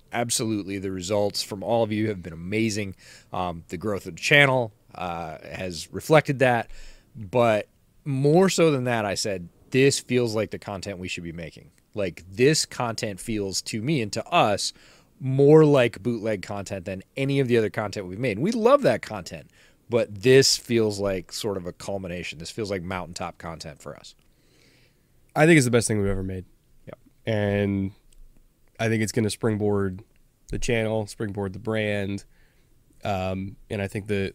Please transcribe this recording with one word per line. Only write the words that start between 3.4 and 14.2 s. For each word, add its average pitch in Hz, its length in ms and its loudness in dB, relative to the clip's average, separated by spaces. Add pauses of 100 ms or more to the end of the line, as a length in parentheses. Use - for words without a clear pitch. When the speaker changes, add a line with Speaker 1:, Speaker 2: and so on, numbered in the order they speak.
Speaker 1:
the 90 100 -10
growth 95 300 -6
of 82 80 -12
the - 60 -16
channel, 131 520 2 (220)
uh, 82 480 -8
has 90 500 -10
reflected 143 460 2
that." 120 320 2 (440)
But 110 520 2 (400)
more 147 420 4
so 165 220 4
than 127 140 0
that, 117 200 0
I 98 100 0
said, 95 340 -4 (220)
"This 131 280 4
feels 123 360 0
like 107 160 -2
the 92 80 -10
content 98 400 -10
we 92 80 -10
should 87 160 -10
be 82 100 -10
making." 80 360 -14 (240)
Like, 92 380 -4
this 127 340 4
content 113 540 -6
feels 101 440 -4
to 110 180 -6
me 135 200 -2
and 104 120 -4
to 113 140 -6